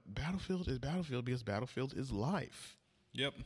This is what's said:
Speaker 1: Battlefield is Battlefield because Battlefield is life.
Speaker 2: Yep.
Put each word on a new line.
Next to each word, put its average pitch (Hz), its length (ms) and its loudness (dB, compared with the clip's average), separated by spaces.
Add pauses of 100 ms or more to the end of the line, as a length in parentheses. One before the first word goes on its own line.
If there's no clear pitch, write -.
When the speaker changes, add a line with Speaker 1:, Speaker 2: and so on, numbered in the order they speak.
Speaker 1:
Battlefield 175 600 0
is 127 100 0
Battlefield 139 460 0
because 123 180 0
Battlefield 120 520 0
is 131 160 0
life. 127 640 0 (400)
Speaker 2:
Yep. 135 200 0 (120)